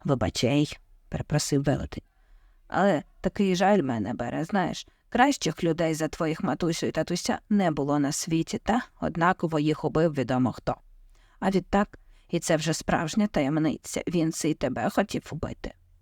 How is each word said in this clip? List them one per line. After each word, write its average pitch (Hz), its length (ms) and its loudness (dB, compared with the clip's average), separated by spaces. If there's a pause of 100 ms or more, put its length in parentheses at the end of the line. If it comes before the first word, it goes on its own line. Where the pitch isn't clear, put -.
«Вибачай», 139 720 0 (300)
перепросив 147 560 -2
велетень, - 400 -2 (640)
але 190 340 2 (180)
такий 190 360 2
жаль 190 260 4
мене 117 320 -2
бере, 123 300 -4
знаєш. 170 420 -2 (220)
Кращих 240 560 0
людей 160 300 0
за 156 140 -2
твоїх 160 340 -4
матусю 165 440 -2
і - 40 0
татуся - 480 -2 (100)
не 196 220 4
було 147 280 0
на 143 140 0
світі, 165 460 -2
та 226 240 0 (180)
однаково 165 580 0
їх 151 260 0
убив 156 300 2
відомо 127 380 0
хто. - 220 -4 (680)
А 196 100 2
відтак... 196 480 0 (300)
і 170 120 -2
це 156 160 2
вже 156 180 0
справжня 170 520 0
таємниця, 151 800 0
він 160 260 0
си - 180 -2
й 156 40 0
тебе 127 360 -2
хотів - 400 -2
убити. - 440 -8 (280)